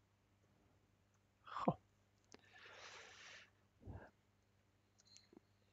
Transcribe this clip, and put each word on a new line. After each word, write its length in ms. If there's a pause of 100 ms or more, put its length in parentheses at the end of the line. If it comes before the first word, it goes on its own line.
(1400)
خب. 320 (4000)